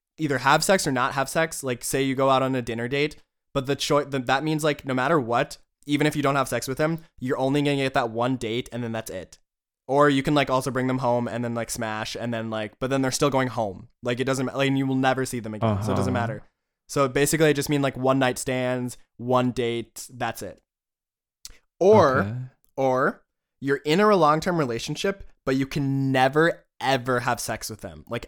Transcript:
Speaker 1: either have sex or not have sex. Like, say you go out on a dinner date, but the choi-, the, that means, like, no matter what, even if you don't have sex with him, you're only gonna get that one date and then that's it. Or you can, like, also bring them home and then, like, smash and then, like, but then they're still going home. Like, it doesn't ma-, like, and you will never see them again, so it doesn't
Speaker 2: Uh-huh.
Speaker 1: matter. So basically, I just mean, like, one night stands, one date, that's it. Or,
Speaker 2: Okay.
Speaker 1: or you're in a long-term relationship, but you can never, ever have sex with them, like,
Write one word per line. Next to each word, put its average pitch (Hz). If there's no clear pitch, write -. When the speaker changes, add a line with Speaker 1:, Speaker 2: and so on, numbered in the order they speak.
Speaker 1:
either 143
have 139
sex 196
or 147
not 127
have 139
sex. 160
Like, 127
say 139
you 135
go 135
out 131
on 131
a 127
dinner 117
date, 143
but 135
the 139
choi-, 143
the, 139
that 131
means, 156
like, 147
no 131
matter 139
what, 120
even 147
if 151
you 147
don't 139
have 135
sex 120
with 131
him, 160
you're 127
only 135
gonna 143
get 135
that 123
one 123
date 120
and 120
then 117
that's 113
it. 87
Or 143
you 135
can, 151
like, 139
also 131
bring 127
them 127
home 120
and 117
then, 117
like, 117
smash 110
and 117
then, 113
like, 110
but 131
then 135
they're 131
still 147
going 131
home. 110
Like, 123
it 127
doesn't 131
ma-, 113
like, 139
and 135
you 135
will 135
never 131
see 123
them 107
again, 104
so 107
it 95
doesn't 123
Speaker 2:
Uh-huh. 117
Speaker 1:
matter. 107
So 143
basically, 143
I 147
just 139
mean, 143
like, 135
one 131
night 127
stands, 127
one 123
date, 117
that's 120
it. 95
Or, 175
Speaker 2:
Okay. 104
Speaker 1:
or 135
you're 139
in 151
a 214
long-term 160
relationship, 151
but 135
you 135
can 135
never, 139
ever 123
have 120
sex -
with 107
them, 78
like, 117